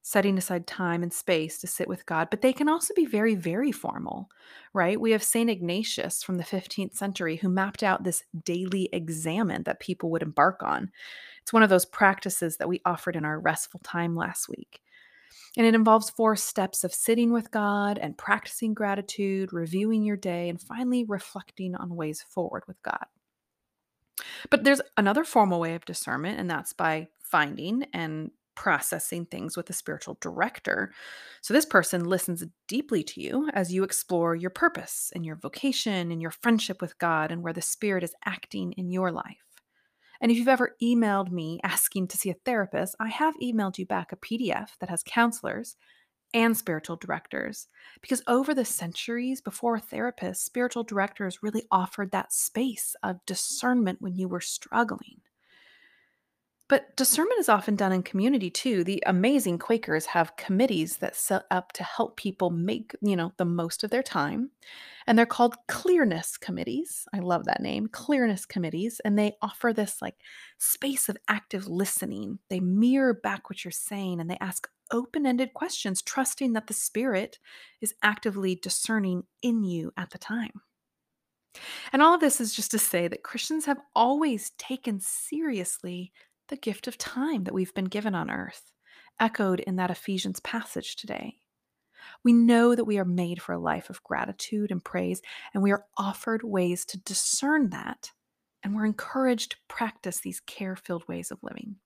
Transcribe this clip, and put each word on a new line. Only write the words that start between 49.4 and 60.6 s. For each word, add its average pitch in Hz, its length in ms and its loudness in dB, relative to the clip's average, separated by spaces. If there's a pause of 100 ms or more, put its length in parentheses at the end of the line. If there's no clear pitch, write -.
before 226 380 -4
therapists, 220 600 -6
spiritual 247 440 -2
directors 202 580 -2
really 214 300 -2
offered 190 400 0
that - 220 -2
space - 720 -2
of 185 220 -4
discernment 226 760 0
when 180 140 -4
you 185 100 -2
were 180 140 -4
struggling. - 800 -4 (1500)
But - 300 2
discernment 359 420 4
is - 80 2
often 208 280 4
done 190 160 2
in 185 100 2
community 196 480 0
too. 196 340 0
The 196 220 0
amazing 190 520 4
Quakers 170 460 0
have - 320 0
committees 190 600 2